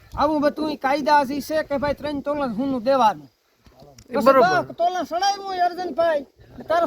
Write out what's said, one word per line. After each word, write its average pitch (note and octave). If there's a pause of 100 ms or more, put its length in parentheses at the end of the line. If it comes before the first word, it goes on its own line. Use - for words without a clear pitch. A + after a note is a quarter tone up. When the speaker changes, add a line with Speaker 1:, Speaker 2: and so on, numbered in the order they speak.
(200)
Speaker 1:
આવું D4+
બધું D4+
ઈ -
કાયદા D4
જે C4+ (120)
છે D#4 (100)
કે C#4+
ભાઈ C#4+
ત્રણ C#4+
તોલા C#4+
હુંનું C4
દેવાનું. G#3+ (800)
Speaker 2:
એ B3+
Speaker 1:
પછી C#4
Speaker 2:
બરોબર. E4+
Speaker 1:
દસ -
તોલા F4+
સડાવ્યું G4
હોય F#4
અર્જનભાઈ, E4 (320)
ને -
તારો E4